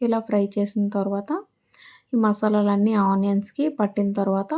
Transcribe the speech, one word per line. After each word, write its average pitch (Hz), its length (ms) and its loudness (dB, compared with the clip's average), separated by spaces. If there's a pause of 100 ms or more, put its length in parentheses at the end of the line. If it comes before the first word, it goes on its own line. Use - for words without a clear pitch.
ఇలా 226 180 0
ఫ్రై 214 280 0
చేసిన 202 420 -2
తర్వాత 196 420 -4 (760)
ఈ 247 100 -2
మసాలాలన్నీ 208 800 2
ఆనియన్స్కి 202 720 0
పట్టిన 202 420 -2
తర్వాత 196 460 -2